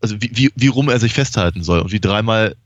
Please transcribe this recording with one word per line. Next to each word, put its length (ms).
also 200
wie, 120
wie, 220
wie 120
rum 220
er 100
sich 140
festhalten 500
soll 160
und 120
wie 80
dreimal 560